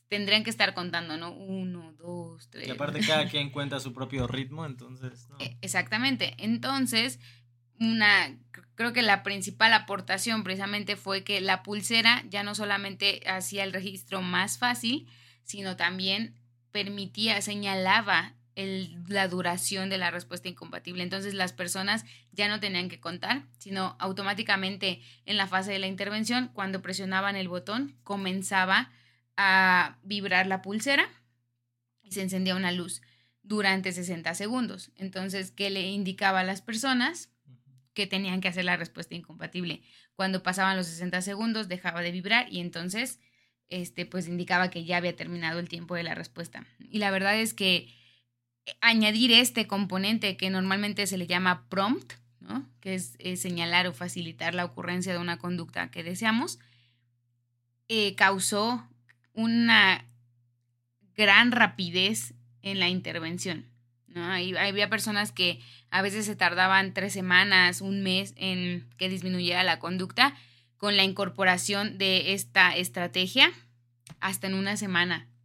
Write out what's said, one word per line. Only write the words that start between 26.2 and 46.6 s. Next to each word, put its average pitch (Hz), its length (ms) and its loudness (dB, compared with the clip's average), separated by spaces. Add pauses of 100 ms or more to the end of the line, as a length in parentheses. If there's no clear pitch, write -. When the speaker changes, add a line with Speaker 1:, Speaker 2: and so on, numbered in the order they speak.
Speaker 1:
cuando 190 300 -6
presionaban 190 540 -2
el 185 120 -4
botón, 208 560 -6
comenzaba 190 880 0 (460)
a 185 640 6
vibrar 190 440 0
la 190 140 -2
pulsera 277 480 0 (920)
y 196 100 -18
se 196 100 -4
encendía 185 340 0
una 185 160 0
luz 175 280 -6 (420)
durante 190 500 0
sesenta 170 420 -6
segundos. 208 600 -4
Entonces, 190 540 -8
¿qué 196 200 -4
le 190 180 -2
indicaba 190 520 0
a 185 40 0
las 190 160 -4
personas? 254 720 -2 (640)
Que 202 120 -2
tenían 190 340 -2
que 185 80 -2
hacer 180 160 -2
la 180 120 0
respuesta 165 400 -12
incompatible. 165 640 -10 (320)
Cuando 190 280 -2
pasaban 190 340 2
los 180 100 -2
sesenta 180 360 -4
segundos, 214 460 -4
dejaba 175 340 -4
de 175 100 -4
vibrar 214 400 0
y 185 80 -6
entonces, 180 580 -6 (500)
este, 175 380 -8
pues, 175 220 -6
indicaba 180 420 0
que 170 140 -10
ya 175 140 0
había 175 180 -2
terminado 170 420 -6
el 175 100 -6
tiempo 170 260 -10
de 170 100 -2
la 160 100 -6
respuesta. - 520 -12 (120)